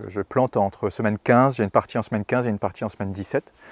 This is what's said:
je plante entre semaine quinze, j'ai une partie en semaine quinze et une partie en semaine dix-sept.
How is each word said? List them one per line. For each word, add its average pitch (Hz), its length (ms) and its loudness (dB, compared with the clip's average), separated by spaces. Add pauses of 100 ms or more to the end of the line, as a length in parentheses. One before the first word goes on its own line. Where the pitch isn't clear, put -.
je 98 140 -4
plante 127 360 0
entre 101 320 0
semaine 107 300 -2
quinze, 127 380 4
j'ai 113 60 0
une 98 60 0
partie - 300 0
en - 20 -2
semaine 104 240 -4
quinze 123 220 0
et - 20 0
une 101 80 -2
partie 101 280 -4
en 107 40 -4
semaine 98 220 -6
dix-sept. 101 420 -4 (180)